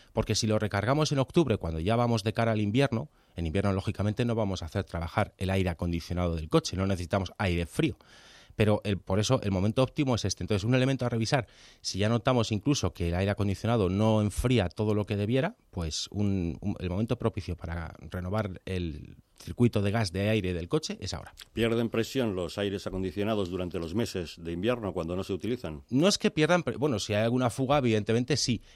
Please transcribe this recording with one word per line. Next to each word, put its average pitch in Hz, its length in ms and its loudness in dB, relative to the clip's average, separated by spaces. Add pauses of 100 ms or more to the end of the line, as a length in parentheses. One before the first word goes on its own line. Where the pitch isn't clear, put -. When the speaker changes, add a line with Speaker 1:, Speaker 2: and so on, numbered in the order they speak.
(120)
Speaker 1:
porque 110 220 0
si 107 120 0
lo 107 120 2
recargamos 110 540 2
en 139 60 2
octubre, 135 380 4
cuando 82 240 -2
ya 101 160 2
vamos 117 260 2
de 107 100 0
cara 113 200 2
al 107 80 0
invierno, 117 500 2 (260)
en 85 100 -2
invierno, 95 260 2
lógicamente, 98 520 0
no 117 100 0
vamos 101 280 -2
a 87 40 -6
hacer 95 180 -2
trabajar 87 540 -2
el 92 120 -2
aire 95 200 2
acondicionado 87 680 -2
del 80 120 -6
coche, 160 280 0
no 95 100 0
necesitamos 92 520 -2
aire 85 280 0
frío. 160 300 -2 (600)
Pero 107 260 4
el, 98 160 -2
por 95 220 -2
eso 127 220 2
el 101 100 0
momento 104 320 2
óptimo 131 320 0
es - 80 -2
este. 95 180 -4
Entonces, 98 220 0
un 120 100 2
elemento 127 320 2
a - 20 -2
revisar, 117 380 0 (340)
si - 200 -4
ya 104 80 4
notamos 120 420 2
incluso 107 420 0
que 85 180 -2
el 85 40 0
aire 98 160 2
acondicionado 101 580 2
no 107 320 4
enfría 104 480 2
todo 107 260 0
lo 104 120 0
que 107 80 -2
debiera, 127 400 0 (160)
pues 82 400 -4
un, 98 500 0
un, 98 200 -2
el 87 100 -2
momento 110 260 0
propicio 92 400 -4
para 85 380 -8 (160)
renovar 92 540 -2
el 87 500 -6 (260)
circuito 110 420 2
de 98 100 0
gas 107 180 0
de 98 200 0
aire 95 220 0
del 87 160 -4
coche 160 320 -4
es - 140 -8
ahora. - 180 -10 (200)
Speaker 2:
¿Pierden 113 380 0
presión 113 440 0
los 90 240 -4
aires 101 300 -2
acondicionados 95 600 -2
durante 90 280 -4
los 82 160 -4
meses 98 420 -4
de 82 140 -10
invierno 101 420 -2
cuando 82 220 -4
no 95 80 -2
se 98 100 -6
utilizan? 90 580 -6
Speaker 1:
No 139 180 4
es 202 100 2
que - 140 0
pierdan 156 320 2
pre-, 120 120 -4
bueno, 135 220 0
si 104 160 -2
hay 104 80 4
alguna 123 260 2
fuga, 135 300 2
evidentemente 117 580 2
sí. 120 260 0 (140)